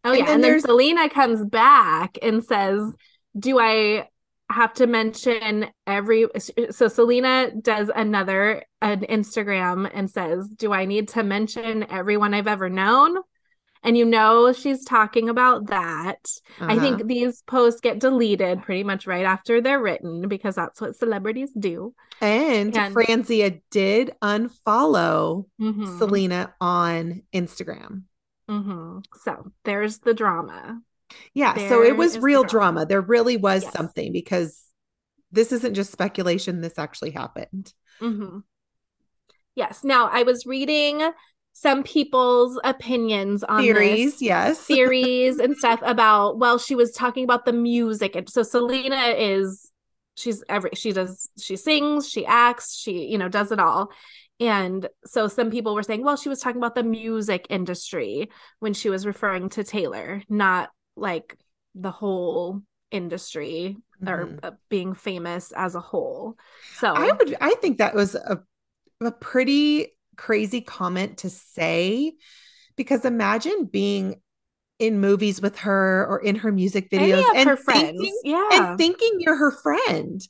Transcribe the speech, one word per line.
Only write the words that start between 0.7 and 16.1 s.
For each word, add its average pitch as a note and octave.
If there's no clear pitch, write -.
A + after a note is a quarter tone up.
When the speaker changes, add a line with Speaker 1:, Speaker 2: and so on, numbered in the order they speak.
Speaker 1:
comes A#3
back G#3+
and A3+
says, G#3
"Do B3+
I A3
have A#3
to B3+
mention A3
every," G#3+
so A3+
Selena B3
does G#3+
another, G3+
an G#3
Instagram G3+
and G3
says, F#3
"Do G#3+
I F#3+
need G#3
to A3+
mention A3
everyone G3+
I've G3+
ever G3
known?" A3+
And A#3
you A#3
know A3+
she's C4
talking A3+
about A#3+
that. F3